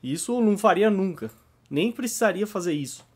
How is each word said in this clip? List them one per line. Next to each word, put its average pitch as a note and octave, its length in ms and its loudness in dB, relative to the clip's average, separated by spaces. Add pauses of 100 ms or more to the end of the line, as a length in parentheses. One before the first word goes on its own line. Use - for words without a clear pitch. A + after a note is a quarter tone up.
Isso C#3+ 300 -6
eu B3 100 2
não G#3 160 4
faria G#3 320 4
nunca, F#3+ 400 -2 (400)
nem E3 220 0
precisaria G#3+ 560 -2
fazer F3+ 260 -4
isso. C#3 320 -8 (100)